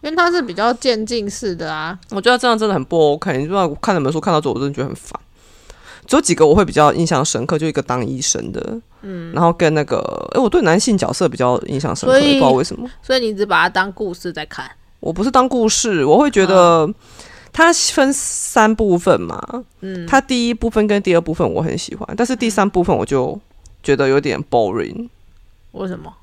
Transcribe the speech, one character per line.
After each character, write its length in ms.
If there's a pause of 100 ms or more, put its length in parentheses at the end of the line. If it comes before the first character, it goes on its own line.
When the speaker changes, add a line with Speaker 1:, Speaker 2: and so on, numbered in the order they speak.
Speaker 1:
因 80
为 60
他 160
是 100
比 120
较 200
渐 320
进 240
式 260
的 160
啊。 260 (120)
Speaker 2:
我 100
觉 120
得 60
这 100
样 100
真 100
的 60
很 120
不 280
OK， 240
你 80
知 80
道， 140
我 80
看 180
那 80
本 100
书 80
看 140
到 80
最 80
后， 60
我 40
真 80
的 60
觉 80
得 60
很 80
烦。 240 (880)
只 80
有 60
几 120
个 120
我 100
会 100
比 80
较 180
印 140
象 180
深 220
刻， 120
就 100
一 40
个 100
当 240
医 140
生 320
的， 300 (220)
Speaker 1:
嗯。 300
Speaker 2:
然 100
后 100
跟 200
那 100
个， 160 (340)
诶， 60
我 100
对 140
男 160
性 180
角 160
色 160
比 80
较 200 (100)
印 120
象 160
深 140
刻， 100
Speaker 1:
所 0
以， 140
Speaker 2:
不 0
知 80
道 100
为 120
什 120
么。 140 (120)
Speaker 1:
所 140
以 40
你 140
只 120
把 160
它 80
当 240
故 200
事 200
在 140
看？ 180 (340)
Speaker 2:
我 140
不 100
是 60
当 180
故 220
事， 340
我 140
会 140
觉 160
得， 400
Speaker 1:
嗯。 80 (560)
Speaker 2:
它 200
分 400
三 640
部 240
分 240
嘛。 180 (420)
Speaker 1:
嗯。 260
Speaker 2:
它 120
第 280
一 60
部 160
分 180
跟 160
第 100
二 80
部 120
分 200
我 80
很 160
喜 160
欢， 140 (100)
但 80
是 100
第 140
三 180
部 160
分 120
我 100
就 340 (440)
觉 120
得 120
有 120
点 300
boring。 580 (680)
Speaker 1:
为 140
什 120
么？ 120 (120)